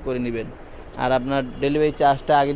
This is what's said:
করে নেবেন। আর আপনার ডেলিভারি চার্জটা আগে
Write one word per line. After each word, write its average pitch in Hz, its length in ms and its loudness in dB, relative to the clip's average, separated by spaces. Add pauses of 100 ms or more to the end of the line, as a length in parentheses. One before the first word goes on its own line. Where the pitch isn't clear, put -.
করে 127 200 -2
নেবেন। 113 220 -4 (540)
আর 127 160 2
আপনার 135 240 0 (200)
ডেলিভারি 147 380 2
চার্জটা 143 420 4
আগে 143 140 0